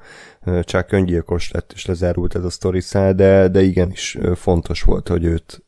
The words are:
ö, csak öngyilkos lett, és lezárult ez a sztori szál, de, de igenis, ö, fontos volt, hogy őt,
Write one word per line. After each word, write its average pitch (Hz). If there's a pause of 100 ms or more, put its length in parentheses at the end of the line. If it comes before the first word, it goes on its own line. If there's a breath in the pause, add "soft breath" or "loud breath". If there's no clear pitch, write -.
(440 loud breath)
ö, 90
csak -
öngyilkos 87
lett, -
és -
lezárult 92
ez 92
a 90
sztori 92
szál, 95
de, 95
de 95
igenis, 92
ö, 90
fontos 85
volt, -
hogy 85
őt, -